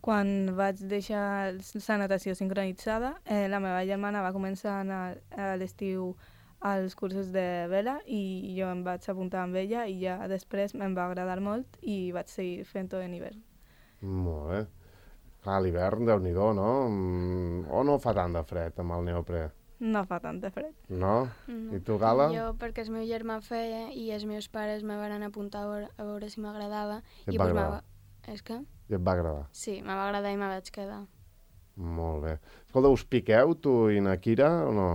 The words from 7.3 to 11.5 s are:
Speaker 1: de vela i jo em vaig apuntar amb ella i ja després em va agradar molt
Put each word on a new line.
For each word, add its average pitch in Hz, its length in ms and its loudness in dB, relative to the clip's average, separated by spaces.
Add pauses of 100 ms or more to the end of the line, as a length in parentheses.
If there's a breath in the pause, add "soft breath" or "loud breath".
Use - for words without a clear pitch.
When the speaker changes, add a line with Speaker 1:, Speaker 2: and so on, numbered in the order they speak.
Speaker 1:
de 180 360 0
vela 208 360 0
i 190 520 -4
jo 185 140 -2
em 180 140 -4
vaig 180 240 -6
apuntar 185 360 -4
amb 180 120 -4
ella 220 320 -2
i 190 120 -6
ja 185 280 -4
després 196 460 -2
em 190 220 -2
va 180 120 0
agradar 180 340 -4
molt 214 380 -4